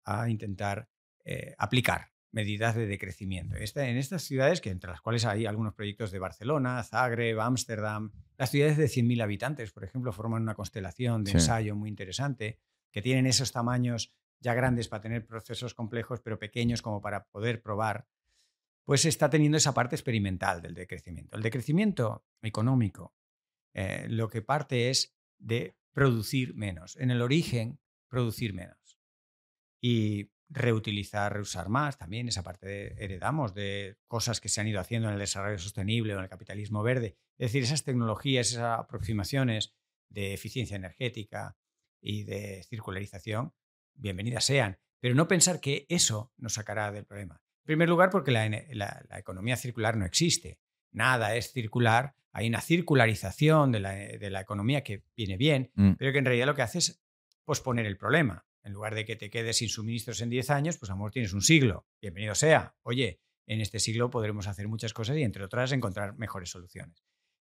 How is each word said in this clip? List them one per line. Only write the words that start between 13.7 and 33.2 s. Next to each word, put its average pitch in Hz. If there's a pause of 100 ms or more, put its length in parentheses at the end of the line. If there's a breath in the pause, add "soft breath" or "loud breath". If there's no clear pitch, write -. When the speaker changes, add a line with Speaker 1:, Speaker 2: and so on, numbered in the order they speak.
Speaker 1:
ya 120
grandes 123
para 107
tener 110
procesos 113
complejos, 117
pero 110
pequeños 117
como 104
para 101
poder 113
probar, 107 (800)
pues 139
está 147
teniendo 151
esa 143
parte 123
experimental 95
del 87
decrecimiento. 87
El 107
decrecimiento 127 (180)
económico, 110 (600)
eh, 95
lo 113
que 110
parte 131
es - (220)
de 123 (160)
producir 127
menos. 92
En 127
el 120
origen, 123 (280)
producir 117
menos. - (840)
Y 107 (180)
reutilizar, 104
reusar 95
más, 139
también 110
esa 92
parte 87
de, 101 (180)
heredamos 101